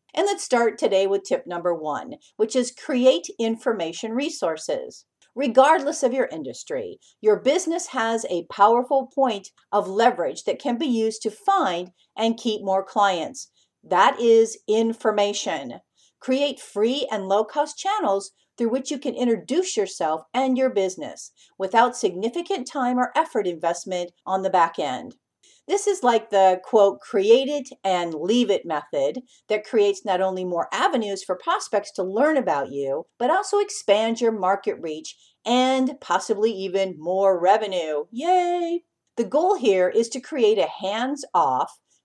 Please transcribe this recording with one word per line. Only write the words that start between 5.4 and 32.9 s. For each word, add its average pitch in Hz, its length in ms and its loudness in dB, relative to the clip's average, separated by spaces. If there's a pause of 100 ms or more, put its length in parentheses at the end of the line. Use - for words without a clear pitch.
of 240 120 2
your 262 180 0
industry, 123 680 -10 (220)
your 214 180 4
business 320 500 0
has 226 400 -2
a 175 220 -4
powerful 247 640 2
point 233 360 0 (200)
of 196 160 0
leverage 190 580 0
that 202 140 -2
can 240 200 -4
be 311 80 -2
used 220 360 -2
to 220 80 -4
find 180 600 -2 (260)
and 226 220 -2
keep 214 260 -4
more 190 180 0
clients. 190 680 -2 (340)
That 190 340 4
is 226 480 4
information. 208 1080 0 (460)
Create 269 380 0
free 247 540 -2
and 196 160 -4
low-cost 220 480 0
channels 302 560 -2 (240)
through 233 140 -2
which 254 200 -4
you 285 80 -4
can 285 160 -6
introduce 247 640 -2
yourself 160 460 -2 (100)
and 262 240 0
your 262 140 0
business 185 600 -4 (260)
without 226 360 2
significant 247 720 -4
time 254 320 -2
or 254 160 0
effort 277 320 0
investment 175 640 -4 (140)
on 190 160 -2
the 190 100 -2
back 175 280 4
end. 127 380 -6 (520)
This 381 180 -2
is 392 160 0
like 233 280 2
the, 190 340 6
quote, 202 360 4
"create 233 500 4
it 294 180 -6 (160)
and 175 300 0
leave 202 340 0
it" 196 160 0
method 151 560 -4 (280)
that 214 180 -2
creates 202 360 0
not 190 200 -2
only 190 200 -2
more 175 300 -2
avenues 220 500 -2
for 185 140 -4
prospects 320 560 -4
to 202 100 -6
learn 247 360 0
about 160 320 -2
you, 139 340 -4 (140)